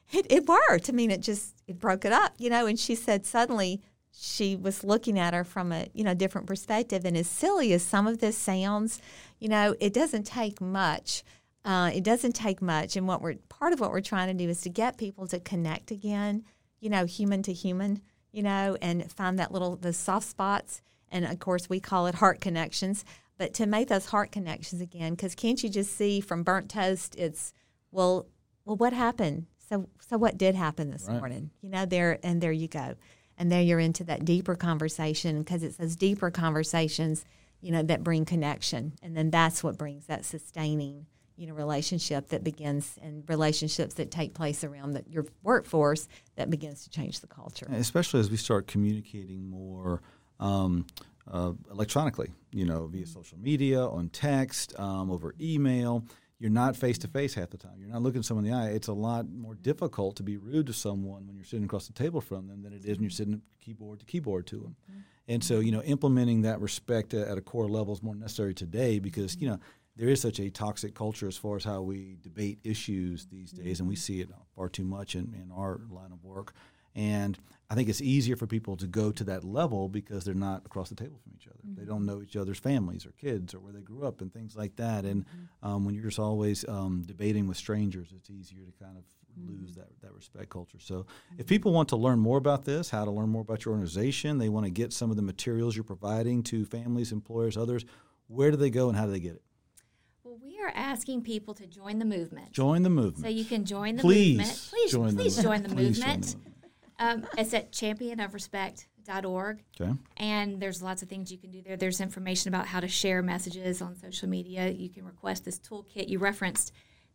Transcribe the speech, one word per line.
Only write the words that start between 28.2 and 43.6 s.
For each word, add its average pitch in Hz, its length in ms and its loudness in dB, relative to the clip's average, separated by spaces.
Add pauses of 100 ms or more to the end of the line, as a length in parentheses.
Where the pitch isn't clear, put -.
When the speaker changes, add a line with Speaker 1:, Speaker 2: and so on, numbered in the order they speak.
Speaker 1:
well, 208 100 -2
what 240 180 4
happened? 233 520 0 (240)
So, 196 180 0 (120)
so - 180 -2
what 208 200 4
did 190 180 6
happen 156 340 0
this 101 180 -10
Speaker 2:
Right. 117 120 0
Speaker 1:
morning? 131 320 -8 (100)
You 196 80 -14
know, 190 160 0
there, 175 380 4
and 170 180 2
there 165 100 4
you 160 160 0
go. 135 280 -6 (420)
And 175 140 4
there 175 100 8
you're 170 180 8
into 165 260 2
that 160 200 -2
deeper 180 300 4
conversation, 156 880 0
'cause 170 200 -2
it's - 140 -6
those 165 180 -2
deeper 196 360 2
conversations, 160 920 2 (360)
you 180 120 -6
know, 165 120 4
that 160 200 2
bring 160 220 2
connection. 151 680 -2 (100)
And 165 120 -10
then 160 160 2
that's 165 320 4
what 160 140 -2
brings 147 300 -8
that - 180 -6
sustaining 151 800 -4 (320)
you 170 100 -12
know, 160 60 -10
relationship 151 760 -2
that 151 140 -2
begins 147 580 -4
and 151 260 -12
relationships 156 680 0